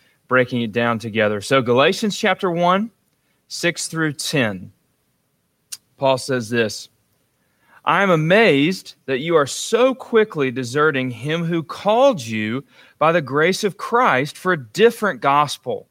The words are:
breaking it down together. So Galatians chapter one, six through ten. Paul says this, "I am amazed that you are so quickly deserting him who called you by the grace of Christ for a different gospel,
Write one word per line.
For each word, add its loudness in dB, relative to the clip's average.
breaking 0
it -6
down 0
together. -2
So 2
Galatians 2
chapter -2
one, 0
six -4
through -4
ten. -4
Paul 0
says -6
this, -2
"I 2
am 2
amazed 2
that -2
you 0
are 4
so 0
quickly 0
deserting 0
him -4
who -2
called 0
you -4
by 4
the 2
grace 0
of -4
Christ 0
for -2
a -6
different 2
gospel, 0